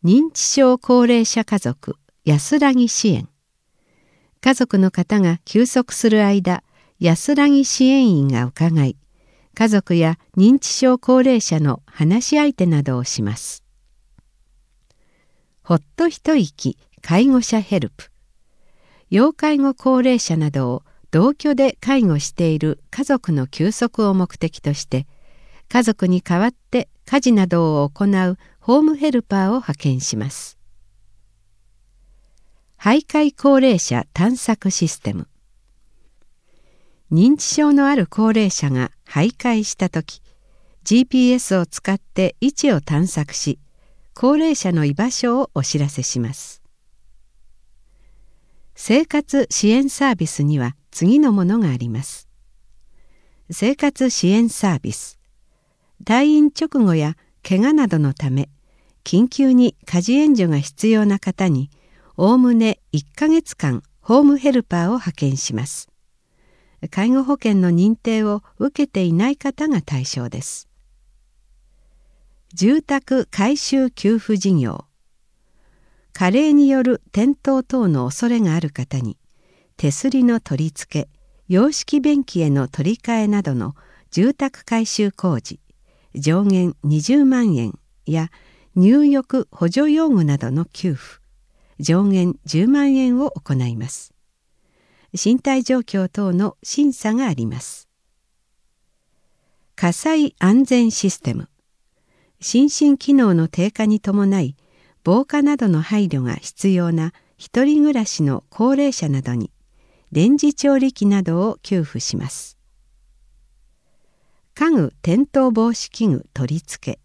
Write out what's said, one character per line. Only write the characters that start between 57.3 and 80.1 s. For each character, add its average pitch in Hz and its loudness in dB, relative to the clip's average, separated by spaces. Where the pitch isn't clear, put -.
怪 185 -2
我 247 2
な 294 2
ど 170 0
の 143 0
た 143 -4
め、 135 -4
緊 220 2
急 269 0
に 247 4
家 175 -2
事 220 0
援 294 4
助 202 0
が 156 0
必 143 -4
要 220 2
な 196 0
方 190 -4
に、 139 -2
お 196 2
お 254 4
む 247 4
ね 226 0
一 147 -2
ヶ - -4
月 320 0
間 127 -4
ホ 247 2
ー - 4
ム 285 4
ヘ 269 0
ル 247 2
パ - -6
ー 170 0
を - -
派 233 -6
遣 139 -4
し 131 -8
ま 113 -6
す。 - -14
介 208 -2
護 262 2
保 277 0
険 220 0
の 185 2
認 185 2
定 220 -4
を 208 -4
受 285 -2
け - -12
て 190 -2
い 170 0
な 190 2
い 285 -2
方 285 -6
が 233 0
対 131 -6
象 123 -8
で 127 -10
す。 - -14
住 247 0
宅 269 -2
改 240 -2
修 269 -2
給 220 -2
付 214 -4
事 190 0
業。 127 -4
加 185 0
齢 294 2
に 285 6
よ 269 2
る 247 0
転 220 0
倒 269 -2
等 247 -2
の 135 0
恐 180 -4
れ 233 0
が 175 0
あ 170 -2
る 160 -6
方 131 -8
に、 117 -8
手 - -2
す 254 -4